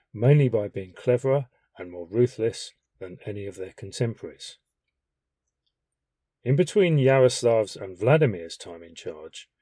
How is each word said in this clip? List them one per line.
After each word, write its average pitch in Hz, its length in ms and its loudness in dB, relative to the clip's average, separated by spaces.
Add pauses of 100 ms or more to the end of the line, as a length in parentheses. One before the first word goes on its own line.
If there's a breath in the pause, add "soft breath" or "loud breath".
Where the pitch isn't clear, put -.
(140)
mainly 131 360 4
by 104 180 -2
being 95 280 -12
cleverer 131 520 -2 (320)
and 90 100 -14
more 87 220 -14
ruthless 117 640 -2 (260)
than 92 260 -16
any 101 220 -10
of 98 80 -14
their 92 200 -12
contemporaries. - 840 -8 (1900)
In 131 140 2
between 175 400 2
Yaroslav's 123 800 4
and 95 200 -12
Vladimir's 107 600 2
time 85 260 -16
in 82 120 -20
charge, 80 520 -14 (140)